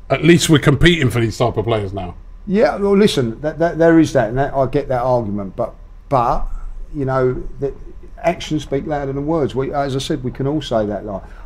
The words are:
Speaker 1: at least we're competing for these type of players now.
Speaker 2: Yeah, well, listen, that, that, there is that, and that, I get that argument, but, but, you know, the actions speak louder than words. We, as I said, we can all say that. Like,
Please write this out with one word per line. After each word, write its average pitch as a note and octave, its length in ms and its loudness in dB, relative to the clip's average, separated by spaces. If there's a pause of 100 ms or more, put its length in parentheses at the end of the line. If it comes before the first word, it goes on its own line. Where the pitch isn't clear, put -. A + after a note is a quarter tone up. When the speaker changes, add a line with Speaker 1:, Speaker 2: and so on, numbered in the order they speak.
(100)
Speaker 1:
at C3+ 140 0
least E3 260 6
we're D#3 80 8
competing D3+ 520 4
for A#2 100 0
these A2+ 180 0
type A#2 180 0
of G#2+ 80 0
players G#2+ 300 -2
now. F2+ 200 -8 (320)
Speaker 2:
Yeah, F#3 300 2
well, G3+ 200 2
listen, C3 440 2
that, D3 180 -4
that, E3 200 0
there E3 200 6
is D3 140 4
that, A#2 160 2
and B2 100 -4
that, C#3 160 -2
I C3+ 120 2
get C3+ 220 -2
that B2 140 -2
argument, G#2 540 -2
but, A2+ 180 -4 (340)
but, C3 380 2 (480)
you C#3+ 100 -4
know, C3 380 0 (160)
the C3+ 160 -4 (480)
actions D#3+ 400 -2
speak C#3 240 -4
louder C#3+ 260 -4
than C#3+ 140 -4
words. D3 300 0
We, C3+ 180 -2
as C#3 220 -2
I - 20 -2
said, C3+ 240 -4
we B2 80 -4
can C3+ 160 -4
all D3 160 -2
say A2 240 0
that. G2+ 180 -4
Like, G2 180 -8 (240)